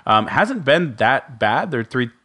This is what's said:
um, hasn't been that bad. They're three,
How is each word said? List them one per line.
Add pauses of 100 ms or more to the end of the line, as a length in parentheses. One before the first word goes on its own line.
um,
hasn't
been
that
bad.
They're
three, (140)